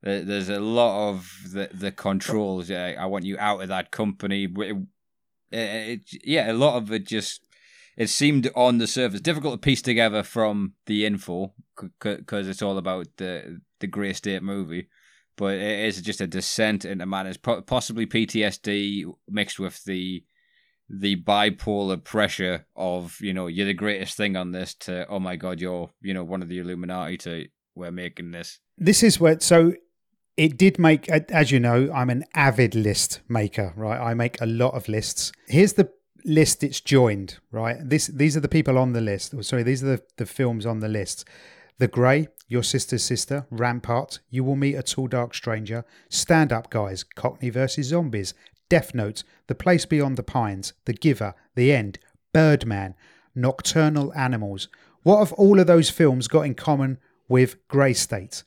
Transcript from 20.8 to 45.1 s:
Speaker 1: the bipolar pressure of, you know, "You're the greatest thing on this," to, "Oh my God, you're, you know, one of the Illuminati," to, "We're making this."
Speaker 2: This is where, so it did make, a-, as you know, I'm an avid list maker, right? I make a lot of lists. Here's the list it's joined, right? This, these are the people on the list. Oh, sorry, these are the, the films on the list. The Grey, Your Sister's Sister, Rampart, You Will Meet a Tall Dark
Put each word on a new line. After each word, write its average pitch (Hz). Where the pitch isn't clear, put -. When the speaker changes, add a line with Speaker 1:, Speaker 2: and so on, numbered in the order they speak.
Speaker 1:
the 98
bipolar 101
pressure 92
of, 90
you 98
know, 92
"You're 87
the 98
greatest 98
thing 104
on 90
this," 90
to, 90
"Oh 101
my 92
God, 90
you're, 87
you 95
know, 90
one 92
of 87
the 90
Illuminati," 90
to, 85
"We're 87
making 87
this." 85
Speaker 2:
This 196
is 226
where, 160
so 170
it 156
did 190
make, 156
a-, 160
as 151
you 135
know, 120
I'm 127
an 123
avid 131
list 104
maker, 107
right? 110
I 117
make 117
a 117
lot 117
of -
lists. -
Here's 196
the -
list 156
it's 135
joined, 110
right? 113
This, 147
these 147
are -
the 147
people 147
on 127
the 117
list. 101
Oh, 117
sorry, 120
these 127
are 135
the, -
the 113
films 117
on 113
the 107
list. 104
The 123
Grey, 131
Your 120
Sister's -
Sister, 135
Rampart, 120
You 131
Will 135
Meet 139
a 131
Tall -
Dark 120